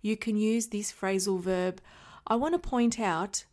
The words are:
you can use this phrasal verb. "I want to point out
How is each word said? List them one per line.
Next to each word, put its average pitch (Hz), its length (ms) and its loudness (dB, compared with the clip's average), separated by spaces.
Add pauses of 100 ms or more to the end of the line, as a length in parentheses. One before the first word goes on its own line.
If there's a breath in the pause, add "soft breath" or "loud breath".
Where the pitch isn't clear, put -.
you 214 160 0
can 220 180 -2
use 220 320 2
this 208 240 -6
phrasal 190 480 0
verb. 185 420 0 (460 loud breath)
"I 226 80 2
want 302 180 2
to 349 160 -2
point 233 300 2
out 185 540 -2